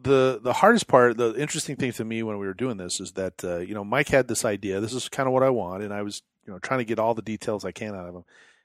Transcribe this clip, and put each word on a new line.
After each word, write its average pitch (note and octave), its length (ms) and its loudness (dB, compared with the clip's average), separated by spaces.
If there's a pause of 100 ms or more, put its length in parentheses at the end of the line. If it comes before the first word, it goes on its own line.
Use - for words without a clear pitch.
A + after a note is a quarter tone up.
the, C3 400 4
the B2 100 0
hardest G#3+ 360 6
part, B2 280 8
the A#2 240 2
interesting D3 360 -4
thing B2+ 160 -2
to A2+ 120 -6
me A2+ 180 -4
when G#2+ 160 -4
we G2 80 -6
were F#2+ 80 -6
doing A#2+ 220 -4
this F2+ 240 -6
is F#2 120 -10
that, F#2+ 320 -6
uh, F2 140 -2
you F#2 160 -6
know, G2+ 100 -6
Mike B2+ 240 0
had C3 200 4
this A2+ 160 -2
idea. G2+ 360 -2
This A2 120 -4
is B2+ 160 -8
kinda C3 220 -2
what B2+ 120 4
I C3+ 80 4
want, G2 320 -4
and G#2 100 -8
I G#2 100 -6
was, G2+ 200 -8 (240)
you G#2+ 60 -16
know, F#2 60 -14
trying C3 220 -4
to A#2+ 40 -4
get A2 140 -2
all A2+ 160 2
the A2 80 -6
details G#2 420 -6
I F#2 80 -8
can G#2+ 220 -10
out F2+ 140 -10
of F2+ 60 -14
him. F2 100 -16 (400)